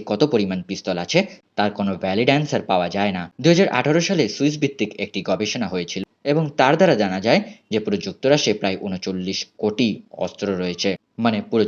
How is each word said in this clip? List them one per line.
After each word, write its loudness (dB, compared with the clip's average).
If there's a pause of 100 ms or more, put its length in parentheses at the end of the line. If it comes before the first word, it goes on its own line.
(100)
কত 0 (100)
পরিমাণ 0 (100)
পিস্তল -4
আছে, 0 (400)
তার 0
কোনো -2 (100)
ভ্যালিড 0
অ্যান্সার 2
পাওয়া 2
যায় 0
না। -4 (200)
দুই 6
হাজার 4 (100)
আঠারো 2
সালে 2 (120)
সুইস 2
ভিত্তিক -2 (140)
একটি -8
গবেষণা -2
হয়েছিল -6 (280)
এবং 2 (140)
তার 6
দ্বারা 6
জানা -2
যায় 4 (320)
যে 2
পুরো 0 (100)
যুক্তরাষ্ট্রে 2
প্রায় -2 (100)
ঊনচল্লিশ -6 (220)
কোটি 0 (360)
অস্ত্র -6 (160)
রয়েছে, -2 (340)
মানে 2 (120)
পুরো 2